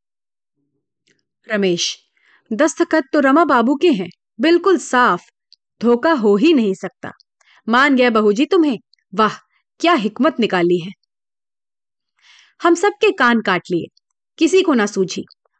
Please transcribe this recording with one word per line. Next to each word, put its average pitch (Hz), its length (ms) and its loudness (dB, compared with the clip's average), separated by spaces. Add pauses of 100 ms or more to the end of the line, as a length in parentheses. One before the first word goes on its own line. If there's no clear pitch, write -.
(1500)
रमेश, 190 480 -4 (560)
"दस्तखत 311 600 -2
तो 302 80 0
रमा 277 240 2
बाबू 269 320 0
के 359 120 0
हैं, 190 200 -2 (320)
बिल्कुल 339 380 2
साफ, 240 460 0 (580)
धोखा 240 300 0
हो 208 240 0
ही 285 160 2
नहीं 220 220 0
सकता। - 360 -14 (580)
मान 262 280 2
गया 247 140 2
बहू 214 220 2
जी 254 140 0
तुम्हें, 302 320 0 (360)
वाह, 208 200 0 (460)
क्या 339 140 2
हिकमत 247 460 -2
निकाली 180 380 0
है।" 180 140 -12 (1700)
हम 339 120 2
सबके 403 380 0
कान 240 280 0
काट 190 300 -4
लिए, 170 160 -4 (520)
किसी 359 240 2
को 339 120 0
ना 214 120 0
सूझी। 196 380 -6 (340)